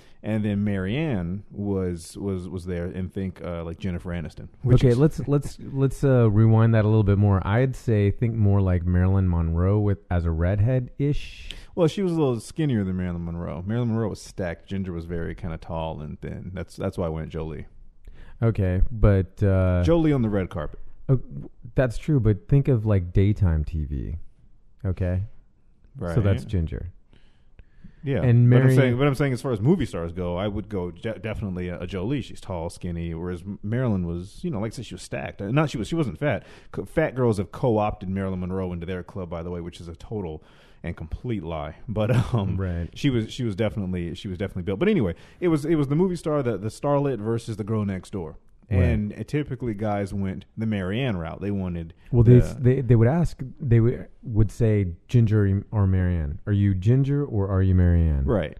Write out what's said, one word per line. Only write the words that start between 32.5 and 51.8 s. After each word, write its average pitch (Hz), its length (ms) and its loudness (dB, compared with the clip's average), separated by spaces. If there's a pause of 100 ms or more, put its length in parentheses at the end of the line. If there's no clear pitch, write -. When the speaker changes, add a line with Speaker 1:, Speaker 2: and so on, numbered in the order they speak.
Speaker 1:
skinny, 85 460 -8
whereas 87 260 -6
M-, 98 220 -12
Marilyn 107 420 0
was, 87 380 -8
you 175 80 -6
know, 107 80 -6
like 110 140 -6
I - 20 -18
said, - 100 -12
she - 80 -16
was 85 80 -14
stacked. - 400 -12
Uh, 98 80 -6
not 143 220 0
she 147 80 -8
was, 98 80 -6
she 170 80 -4
wasn't 127 240 -4
fat. 135 260 -2 (260)
Co-, - 140 -8
fat 135 300 -2
girls 120 240 2
have 98 120 -6
co-opted 107 580 -2
Marilyn 95 320 -4
Monroe 92 320 -4
into 85 120 -8
their 90 160 -6
club, 87 300 -12
by 82 100 -6
the 87 80 -8
way, 87 100 -8
which 85 200 -12
is 82 80 -16
a 82 80 -12
total 90 480 -10 (400)
and 85 120 -8
complete 101 460 -8
lie. 80 360 -8 (100)
But, 107 240 0 (240)
um, 101 220 0
Speaker 2:
Right. 87 360 -4
Speaker 1:
she - 160 -2
was, 113 240 0
she 131 100 -6
was 107 120 -2
definitely, 92 580 -4
she - 140 -12
was 92 100 -8
definitely 95 260 -6
built. 95 140 -4
But 175 120 0
anyway, 120 260 2 (240)
it 180 80 -2
was, 156 180 0
it 165 100 0
was 147 120 0
the 143 80 -2
movie 180 200 2
star, 151 280 -2
the, 113 160 -2
the 107 100 -6
starlet 143 480 0
versus 113 400 -4
the 107 60 -6
girl 107 220 -2
next 95 260 -6
door. 85 260 -10 (320)
Speaker 2:
Right. 95 120 2
Speaker 1:
And, 107 320 0
uh, - 140 -10
typically 127 480 -4
guys 101 360 -2
went 98 340 -6 (120)
the 110 80 -4
Mary 101 340 -2
Ann 123 180 -2
route. 80 220 -8
They 101 120 -4
wanted 87 420 -6 (180)